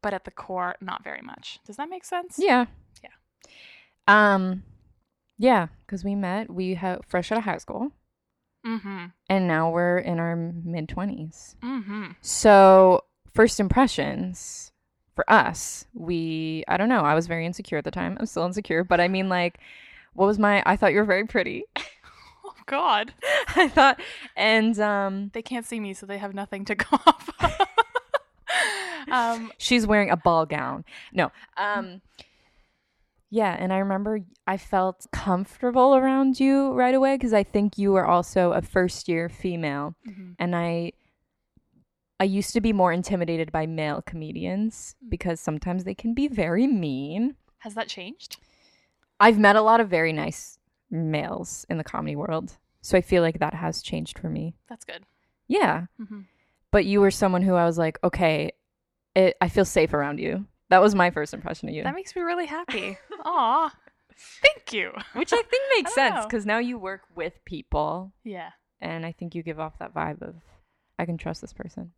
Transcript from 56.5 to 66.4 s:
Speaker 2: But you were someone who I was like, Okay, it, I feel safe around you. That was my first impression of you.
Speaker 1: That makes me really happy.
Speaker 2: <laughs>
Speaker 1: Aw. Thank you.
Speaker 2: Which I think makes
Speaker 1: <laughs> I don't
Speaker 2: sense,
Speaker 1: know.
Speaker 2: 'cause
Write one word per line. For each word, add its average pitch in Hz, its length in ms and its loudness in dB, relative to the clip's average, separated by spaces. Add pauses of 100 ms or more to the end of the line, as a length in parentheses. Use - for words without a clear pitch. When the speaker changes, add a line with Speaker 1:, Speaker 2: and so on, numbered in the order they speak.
Speaker 2:
But 202 140 4
you 202 160 2
were 196 120 6
someone 185 300 2
who 190 120 4
I 170 100 4
was 170 140 2
like, 160 260 0
Okay, 160 480 0 (600)
it, 190 260 4
I 175 80 0
feel 196 160 2
safe 165 300 2
around 147 260 -4
you. 165 260 -6 (240)
That 185 100 8
was 208 140 6
my 180 160 4
first 151 240 -6
impression 165 340 -10
of 156 60 -10
you. 156 80 -8
Speaker 1:
That 269 120 -6
makes 381 220 -14
me 359 60 -6
really 339 240 -4
happy. 254 500 -8 (140)
Speaker 2:
<laughs> 427 140 -16
Speaker 1:
Aw. 294 500 0 (680)
Thank - 300 0
you. 196 200 -6 (220)
Speaker 2:
Which 277 180 -4
I 466 100 2
think 508 200 -2 (120)
makes 349 180 0
Speaker 1:
<laughs> - 60 -2
I 269 100 4
don't 208 60 0
Speaker 2:
sense, 233 100 -4
Speaker 1:
know. 214 40 -12
Speaker 2:
'cause 220 180 -6